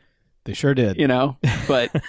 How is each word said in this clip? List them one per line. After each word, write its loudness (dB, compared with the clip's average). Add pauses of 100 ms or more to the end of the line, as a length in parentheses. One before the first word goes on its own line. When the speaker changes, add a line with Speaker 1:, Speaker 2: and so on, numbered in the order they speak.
(460)
Speaker 1:
They -8
sure 0
did. 0
Speaker 2:
You 2
know? 0 (300)
But, 2 (180)